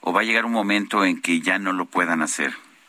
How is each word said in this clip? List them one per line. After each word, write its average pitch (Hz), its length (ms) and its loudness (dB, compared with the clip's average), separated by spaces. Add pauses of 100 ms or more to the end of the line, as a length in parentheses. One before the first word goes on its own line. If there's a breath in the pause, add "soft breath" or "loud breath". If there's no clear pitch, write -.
o 92 100 -2
va 95 80 4
a 107 40 2
llegar 113 200 2
un 117 80 -2
momento 104 520 0
en 87 160 2
que 85 200 0
ya 92 180 0
no 95 140 -4
lo 90 140 -2
puedan 85 360 0
hacer? 73 320 -4 (340)